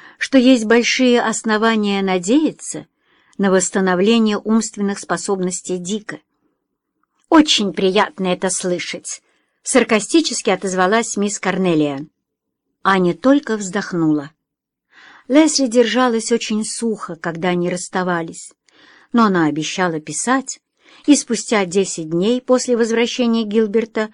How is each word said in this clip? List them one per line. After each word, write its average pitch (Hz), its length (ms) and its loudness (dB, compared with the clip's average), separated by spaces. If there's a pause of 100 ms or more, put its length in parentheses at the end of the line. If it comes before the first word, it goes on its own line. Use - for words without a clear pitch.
(160)
что - 220 2
есть 247 260 6
большие 240 560 2
основания 214 800 0
надеяться 190 840 -2 (500)
на 196 140 2
восстановление 196 880 2
умственных 202 600 -2
способностей 185 800 -6
Дика. 202 440 -10 (1080)
"Очень 294 460 4
приятно 190 540 0
это 180 200 -2
слышать", - 720 -6 (400)
саркастически 233 880 0
отозвалась 185 640 0
мисс 202 220 -2
Корнелия. 156 680 -2 (760)
Аня 185 320 0
только 262 420 0
вздохнула. 170 720 -2 (1000)
Лесли 285 380 4
держалась 226 680 2
очень 214 320 -2
сухо, 214 520 -6
когда 170 340 -4
они 175 200 0
расставались, 180 800 -6 (600)
но 233 120 4
она 180 220 2
обещала 156 540 -2
писать, 240 600 -4 (460)
и 285 100 6
спустя 208 480 -2
десять 175 460 -4
дней 208 300 0
после 247 360 0
возвращения 226 680 0
Гилберта 220 680 -2